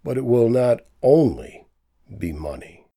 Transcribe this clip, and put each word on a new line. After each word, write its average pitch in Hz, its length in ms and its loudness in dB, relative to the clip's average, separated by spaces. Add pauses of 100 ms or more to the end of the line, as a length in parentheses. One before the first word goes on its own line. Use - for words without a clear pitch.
but 127 140 -6
it 131 80 -6
will 117 240 2
not 123 320 0 (200)
only - 640 2 (500)
be 87 160 -8
money. 73 640 -14